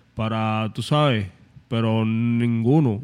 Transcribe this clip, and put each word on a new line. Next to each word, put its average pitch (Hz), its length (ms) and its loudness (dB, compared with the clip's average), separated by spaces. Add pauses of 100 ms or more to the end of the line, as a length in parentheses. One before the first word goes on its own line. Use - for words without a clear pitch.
(140)
para, 110 600 -2
tú 117 80 -8
sabes, 131 460 0 (400)
pero 113 360 0
ninguno, 117 1000 0